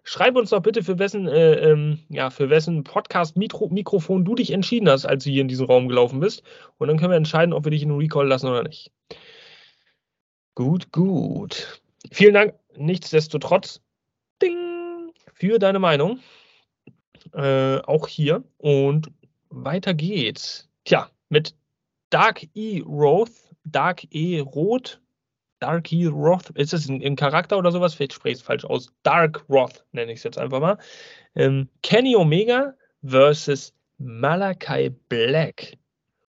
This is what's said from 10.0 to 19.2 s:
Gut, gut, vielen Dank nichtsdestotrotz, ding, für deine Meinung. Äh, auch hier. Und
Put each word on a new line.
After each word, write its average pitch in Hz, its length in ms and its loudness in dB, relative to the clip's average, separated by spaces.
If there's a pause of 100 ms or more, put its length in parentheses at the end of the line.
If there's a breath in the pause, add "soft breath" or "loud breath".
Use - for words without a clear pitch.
Gut, 143 360 -4
gut, - 920 -4 (300)
vielen 208 220 8
Dank 202 220 4 (200)
nichtsdestotrotz, 156 1080 -2 (600)
ding, 349 720 -6 (220)
für 214 260 -2
deine 196 200 2
Meinung. 175 400 0 (1120 soft breath)
Äh, 135 440 0
auch 156 300 -2
hier. 160 360 -2 (140)
Und 143 540 0 (380)